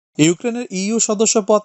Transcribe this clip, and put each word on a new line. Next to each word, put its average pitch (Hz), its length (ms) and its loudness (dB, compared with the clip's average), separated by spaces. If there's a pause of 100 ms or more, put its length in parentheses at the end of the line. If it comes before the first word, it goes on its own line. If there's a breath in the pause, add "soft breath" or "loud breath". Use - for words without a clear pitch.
(180)
ইউক্রেনের 226 540 0
ইইউ 202 280 -2
সদস্য 214 480 0
পদ 208 180 2